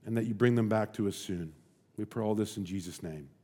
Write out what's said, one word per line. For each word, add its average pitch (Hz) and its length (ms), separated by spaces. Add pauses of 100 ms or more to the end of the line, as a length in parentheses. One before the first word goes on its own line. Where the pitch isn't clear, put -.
and 110 100
that 113 100
you 117 80
bring 120 220
them 113 140
back 107 240
to 101 160
us 90 80
soon. 87 340 (460)
We 107 80
pray 113 180
all 107 100
this 104 220
in 101 80
Jesus' 90 400
name. 78 240 (160)